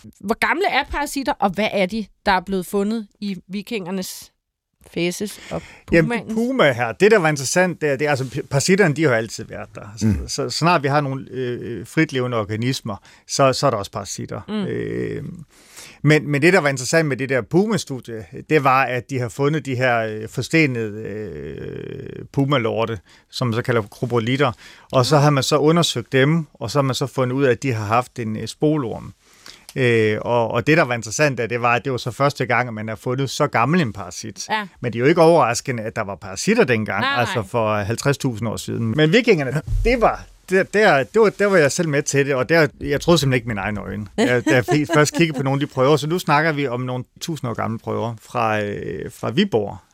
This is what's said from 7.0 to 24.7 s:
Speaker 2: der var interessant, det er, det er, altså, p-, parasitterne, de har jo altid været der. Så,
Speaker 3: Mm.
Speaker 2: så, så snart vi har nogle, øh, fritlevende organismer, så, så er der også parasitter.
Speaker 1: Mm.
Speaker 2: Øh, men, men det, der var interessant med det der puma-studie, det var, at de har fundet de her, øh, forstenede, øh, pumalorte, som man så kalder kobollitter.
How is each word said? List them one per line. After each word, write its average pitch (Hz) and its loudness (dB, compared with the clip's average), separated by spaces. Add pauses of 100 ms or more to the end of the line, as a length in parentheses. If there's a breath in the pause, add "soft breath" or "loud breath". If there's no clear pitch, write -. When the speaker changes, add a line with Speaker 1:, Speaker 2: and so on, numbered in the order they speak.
Speaker 2:
der 220 8
var 160 2
interessant, 156 0
det 151 0
er, 139 0
det 147 -2
er, - 2
altså, 131 0
p-, 123 -8
parasitterne, 180 4
de 156 -4
har 147 4
jo 120 4
altid 113 -4
været 107 -12
der. - -14 (160)
Så, 107 0
Speaker 3:
Mm. 71 0
Speaker 2:
så, 127 -4
så - -6
snart 160 2
vi 139 0
har 147 2
nogle, 135 -6
øh, 120 -6
fritlevende 127 0
organismer, 110 -4 (320 soft breath)
så, 135 2
så - -2
er - 2
der 117 0
også 98 -8
parasitter. 110 -10
Speaker 1:
Mm. 208 -8 (120)
Speaker 2:
Øh, 58 -6 (800 loud breath)
men, 147 4
men 139 0
det, 175 6
der 202 6
var 147 2
interessant 139 0
med 131 -2
det 127 -4
der 131 0
puma-studie, 135 -2 (240)
det 151 4
var, 135 4
at 123 -4
de 131 -4
har 120 -4
fundet 143 -2
de 139 -4
her, 123 2
øh, 110 -4
forstenede, 117 0
øh, - -10
pumalorte, 113 -2 (300 soft breath)
som - -4
man 110 0
så 120 -2
kalder 120 0
kobollitter. 120 -2 (400 loud breath)